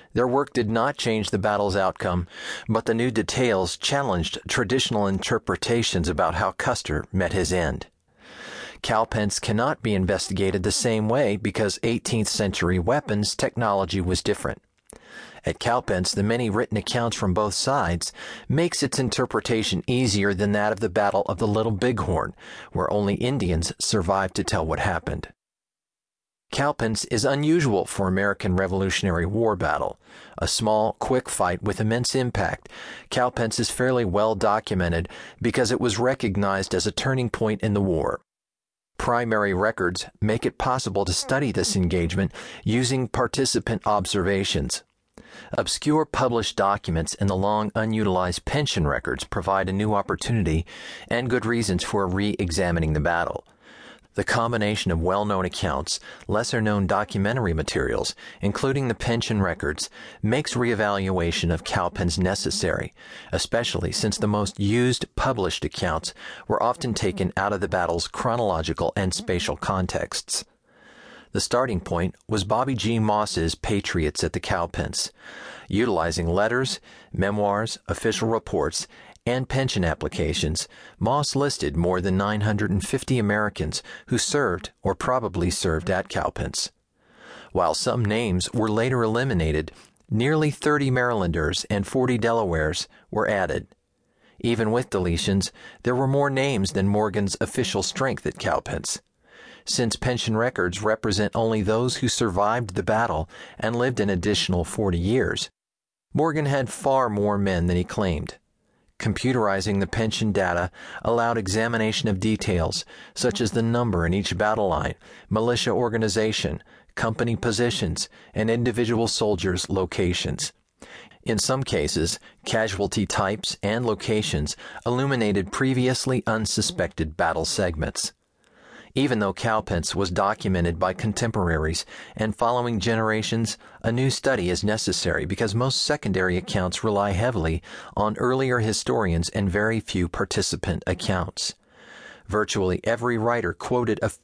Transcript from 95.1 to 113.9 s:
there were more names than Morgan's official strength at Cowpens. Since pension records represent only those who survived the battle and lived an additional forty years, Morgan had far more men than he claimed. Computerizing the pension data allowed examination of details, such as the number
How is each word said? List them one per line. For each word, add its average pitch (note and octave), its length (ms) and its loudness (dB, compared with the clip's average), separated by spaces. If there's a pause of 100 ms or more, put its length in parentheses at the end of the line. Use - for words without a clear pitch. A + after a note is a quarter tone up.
there B2 140 0
were C3+ 120 2
more C#3 220 4
names C3 440 0
than G2 140 2
Morgan's G2+ 540 2
official G#2 400 0
strength - 460 -2
at - 100 -4
Cowpens. - 640 -4 (640)
Since A#2 280 0
pension A#2 420 -2
records G2+ 460 0
represent G#2+ 520 0
only A2+ 280 2
those A2+ 320 0
who B2 140 0
survived G#2 640 0
the G2 80 -2
battle G#2+ 440 0 (300)
and A2+ 180 -2
lived B2 240 0
an G#2 120 2
additional F#2 520 0
forty F2+ 360 0
years, G2+ 500 0 (640)
Morgan D3+ 320 2
had C#3 240 0
far C3+ 400 2
more G#2 300 2
men F#2 260 2
than F2+ 100 2
he F2+ 80 2
claimed. E2+ 520 -2 (640)
Computerizing G#2 840 0
the F#2 60 0
pension A2 440 0
data F2+ 400 0 (320)
allowed A#2 340 2
examination A2 720 0
of G2 140 0
details, F#2+ 640 0 (280)
such A#2+ 280 0
as A2 100 2
the A#2 100 2
number A2+ 440 2